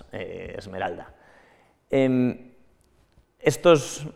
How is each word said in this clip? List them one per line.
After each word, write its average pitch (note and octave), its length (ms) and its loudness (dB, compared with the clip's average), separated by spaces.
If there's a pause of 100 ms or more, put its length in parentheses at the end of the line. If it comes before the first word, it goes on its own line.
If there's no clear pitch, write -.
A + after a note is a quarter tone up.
(120)
eh, F2+ 460 -10
Esmeralda. F#2 560 -8 (760)
Em, B2+ 640 2 (840)
estos D#3 760 2